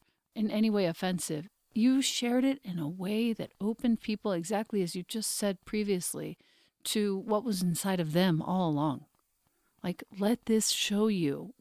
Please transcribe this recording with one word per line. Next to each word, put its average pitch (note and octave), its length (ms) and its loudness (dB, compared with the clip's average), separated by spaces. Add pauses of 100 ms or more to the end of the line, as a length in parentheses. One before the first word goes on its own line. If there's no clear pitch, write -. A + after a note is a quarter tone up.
(360)
in G#3+ 160 -2
any A3 180 2
way G3+ 160 2
offensive. E3+ 640 -2 (240)
You B3+ 260 4
shared B3 440 2
it C4+ 200 2
in F3+ 140 -6
a D#3 100 -2
way G#3 460 -2
that - 260 -8
opened A3 420 0
people, G#3 320 -2
exactly G3 500 -2
as E3+ 120 -4
you F3+ 60 -6
just - 340 -6
said G3+ 300 -2
previously, F3+ 720 -2 (460)
to G3+ 340 0
what G#3 260 0
was G3 200 0
inside F3+ 360 0
of D#3 140 -2
them F3 300 4
all F#3 260 0
along. D3 360 0 (800)
Like, F3 200 -6 (160)
"Let G#3 260 0
this A3 240 2
show G#3 380 0
you E3+ 540 -2